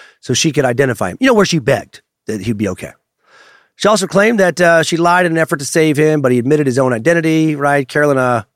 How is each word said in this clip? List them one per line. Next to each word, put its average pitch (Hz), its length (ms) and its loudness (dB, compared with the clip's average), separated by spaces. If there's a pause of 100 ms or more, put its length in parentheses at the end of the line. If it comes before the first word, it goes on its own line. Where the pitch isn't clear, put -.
(200)
so - 140 -4
she 151 180 -2
could 135 140 0
identify 120 440 -2
him. - 80 -12
You 262 100 0
know, 254 60 2
where 202 120 2
she 170 120 -2
begged 120 440 -4 (240)
that 104 160 -6
he'd 107 160 -4
be 104 100 -2
okay. 87 240 -10 (840)
She - 120 0
also 202 180 2
claimed 214 340 0
that, 175 200 0
uh, 170 220 4
she 165 160 -4
lied 175 260 2
in 165 80 -2
an 160 60 0
effort 160 220 -2
to 139 40 -10
save 156 320 0
him, 156 240 2
but 131 120 0
he 123 60 2
admitted 143 280 0
his 127 120 -2
own 131 140 2
identity, 160 640 0
right? 143 320 0
Carolyn, 147 300 0
uh, 123 240 0 (140)